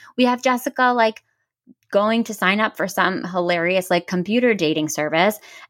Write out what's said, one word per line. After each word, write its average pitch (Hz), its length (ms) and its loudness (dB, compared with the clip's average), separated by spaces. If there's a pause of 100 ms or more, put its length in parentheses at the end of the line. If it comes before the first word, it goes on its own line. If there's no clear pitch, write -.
(160)
we 247 80 4
have 247 180 0
Jessica, 254 500 0
like, 226 300 0 (720)
going 226 300 2
to 220 100 -6
sign 196 280 0
up 214 160 0
for - 100 -2
some 185 380 -2
hilarious, 180 640 0
like, 175 160 2
computer 214 480 0
dating 156 340 0
service. 160 520 0 (300)